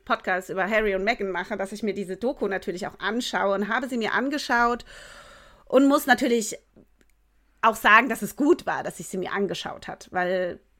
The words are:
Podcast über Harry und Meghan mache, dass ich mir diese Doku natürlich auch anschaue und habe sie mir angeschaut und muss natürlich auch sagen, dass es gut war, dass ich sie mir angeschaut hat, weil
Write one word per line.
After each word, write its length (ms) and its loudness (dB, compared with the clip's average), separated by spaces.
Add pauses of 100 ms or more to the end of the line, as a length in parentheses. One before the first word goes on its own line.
Podcast 440 -2
über 200 -2
Harry 260 0
und 80 -4
Meghan 280 -2
mache, 260 -6
dass 160 -6
ich 100 -8
mir 100 -2
diese 240 -8
Doku 300 -4
natürlich 400 -6
auch 120 -12
anschaue 540 -2
und 140 -2
habe 220 -2
sie 80 -4
mir 160 -2
angeschaut 720 0 (800)
und 220 6
muss 180 4
natürlich 520 2 (1040)
auch 140 6
sagen, 340 6
dass 120 -4
es 160 -6
gut 280 4
war, 180 -2
dass 180 -10
ich 80 -14
sie 80 -6
mir 160 -6
angeschaut 560 -6
hat, 220 -14
weil 480 -2 (200)